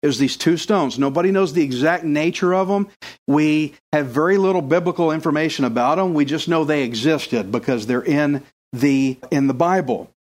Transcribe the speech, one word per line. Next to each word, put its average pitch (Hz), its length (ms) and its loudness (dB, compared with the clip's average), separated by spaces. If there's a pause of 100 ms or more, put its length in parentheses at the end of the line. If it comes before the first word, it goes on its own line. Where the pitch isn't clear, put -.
It 147 60 2
was 123 100 -2
these 135 180 0
two 170 200 2
stones. 156 420 -2
Nobody 143 320 0
knows 190 220 0
the 165 100 2
exact 147 400 0
nature 165 500 0
of 190 140 0
them. 202 220 -2 (400)
We 151 460 2 (180)
have 147 140 0
very 156 320 2
little 190 240 2
biblical 170 500 0
information 156 520 -2
about 123 340 0
them. 185 160 0
We 147 100 4
just 147 240 -4
know 165 160 2
they 147 180 0
existed 120 720 -2
because 120 340 -2
they're 123 160 0
in 143 400 0 (300)
the, 135 460 2 (120)
in 139 160 2
the 135 80 2
Bible. 143 560 0 (100)